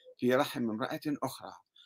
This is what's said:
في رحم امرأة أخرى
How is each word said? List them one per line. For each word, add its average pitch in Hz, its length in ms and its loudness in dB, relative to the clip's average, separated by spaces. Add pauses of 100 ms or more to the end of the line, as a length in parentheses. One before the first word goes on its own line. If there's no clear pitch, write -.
(180)
في 123 160 6
رحم 131 360 2
امرأة 110 360 -2
أخرى 131 460 -4 (340)